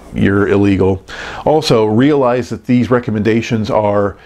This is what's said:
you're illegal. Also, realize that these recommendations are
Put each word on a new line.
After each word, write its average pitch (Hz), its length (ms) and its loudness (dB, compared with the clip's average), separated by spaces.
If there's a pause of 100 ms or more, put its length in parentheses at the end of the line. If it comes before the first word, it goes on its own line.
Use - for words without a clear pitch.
(140)
you're 101 340 0
illegal. 98 540 2 (420)
Also, 143 400 2
realize 127 640 2
that - 180 -12
these 123 240 2
recommendations 110 800 0
are 104 560 0